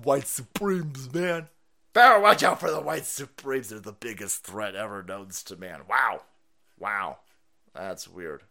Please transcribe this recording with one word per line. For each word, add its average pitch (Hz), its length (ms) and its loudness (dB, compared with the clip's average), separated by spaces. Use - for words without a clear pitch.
white 139 240 0
supremes, 147 840 -4
man. 170 360 -2
Better 240 260 10
watch 208 240 8
out 180 160 2
for 170 100 -2
the 156 120 -2
white 151 240 -4
supremes. 135 640 -6
They're 107 100 -14
the 104 120 -14
biggest 104 520 -10
threat 98 320 -8
ever 101 280 -8
known 95 260 -12
to 98 100 -16
man. 87 340 -14
Wow. 113 320 0
Wow. 98 400 -6
That's 90 340 -12
weird. 85 440 -14